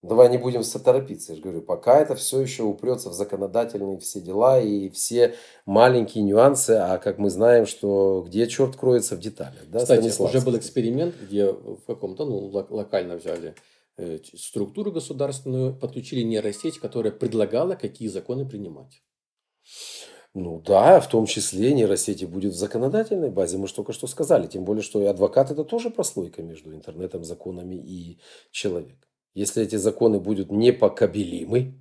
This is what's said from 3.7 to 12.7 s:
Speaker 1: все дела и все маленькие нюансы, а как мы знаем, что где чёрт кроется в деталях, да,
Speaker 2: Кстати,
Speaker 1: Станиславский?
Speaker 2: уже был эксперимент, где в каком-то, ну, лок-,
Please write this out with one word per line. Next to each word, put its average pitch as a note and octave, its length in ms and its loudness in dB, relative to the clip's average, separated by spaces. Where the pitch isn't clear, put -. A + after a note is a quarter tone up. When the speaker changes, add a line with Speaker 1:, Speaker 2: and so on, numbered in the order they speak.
Speaker 1:
все - 220 -10
дела A2+ 400 4
и G2+ 300 -2
все A#2+ 440 2
маленькие A2+ 580 4
нюансы, A#2+ 480 6
а F#2 260 2
как G#2 200 -4
мы G2+ 120 0
знаем, A2+ 360 6
что G2 600 0
где G#2 200 0
чёрт C3 300 -2
кроется A#2+ 400 2
в E2+ 40 -14
деталях, - 500 -12
да, G#2 100 -4
Speaker 2:
Кстати, B2 200 6
Speaker 1:
Станиславский? G#2+ 380 0
Speaker 2:
уже B2 80 2
был A#2+ 120 2
эксперимент, B2+ 640 -4
где G2+ 280 0
в G2 360 -10
каком-то, G#2 400 -8
ну, A#2+ 100 -4
лок-, G2 340 -8